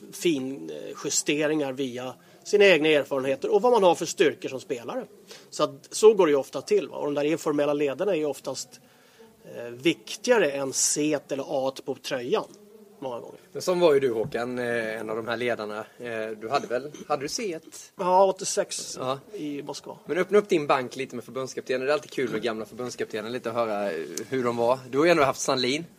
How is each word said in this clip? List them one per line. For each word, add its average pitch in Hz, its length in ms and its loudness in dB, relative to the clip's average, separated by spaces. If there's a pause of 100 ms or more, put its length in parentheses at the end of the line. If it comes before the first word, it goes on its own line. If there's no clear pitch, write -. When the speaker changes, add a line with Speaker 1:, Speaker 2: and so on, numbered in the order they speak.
(140)
Speaker 1:
finjusteringar 147 1600 -2
via 127 420 -8 (300)
sina 202 200 6
egna 160 240 6
erfarenheter 135 680 2
och 196 80 6
vad 247 100 6
man 220 100 6
har 175 120 8
för 165 120 -4
styrkor 147 420 0
som 127 120 -6
spelare. 139 440 -8 (460)
Så - 140 -2
att, 139 260 -8
så 220 240 8
går 190 120 6
det 151 40 4
ju 143 60 6
ofta 135 260 -2
till, 180 260 2
va? 131 80 -12
Och 139 80 -4
de 147 100 -2
där 143 100 0
informella 147 480 2
ledarna 147 400 0
är 170 60 2
ju 151 60 -2
oftast, - 560 -8 (760)
eh, 120 80 -12
viktigare 147 840 0
än 139 220 -4
C 151 460 0 (100)
eller 135 200 -6
A 135 240 -2 (120)
på 135 100 -6
tröjan 143 500 -4 (580)
många 123 180 -8
gånger. - 180 -18 (140)
Speaker 2:
Men - 100 -8
som 180 180 0
var 165 140 8
ju 135 60 6
du, 131 120 2
Håkan, 117 460 -4
eh, 113 420 -4
en 110 100 -8
av 110 60 -4
de 113 120 -6
här 117 80 -2
ledarna. 107 420 -4 (200)
Eh, 113 420 -8
du 110 80 -10
hade 113 180 -2
väl, 127 240 -4 (180)
hade 139 140 -2
du 147 60 -6
C 208 240 -6
ett? - 440 -14
Speaker 1:
Ja, 185 280 4
åttiosex - 760 -4
Speaker 2:
Ja. 131 180 -4 (160)
Speaker 1:
i 147 280 -8
Moskva. 143 340 -12 (100)
Speaker 2:
Men 147 120 -2
öppna 185 200 2
upp 202 100 0
din 156 180 2
bank 131 300 0
lite 131 200 -8
med 113 80 -10
förbundskaptenen. 127 640 -6
Det 143 60 0
är - 20 2
alltid 147 160 -6
kul 127 200 -2
med 107 120 -6
gamla 110 220 -4
förbundskaptener, 110 680 -8
lite 123 180 -6
att 113 60 -6
höra, 104 380 -2
eh, 80 60 -4 (300)
hur 127 160 -2
de 120 120 0
var. 120 220 2 (120)
Du 127 80 -2
har 151 60 4
ju 175 60 6
ändå 165 140 4
haft 135 160 -2
Sandlin. 135 440 -2 (140)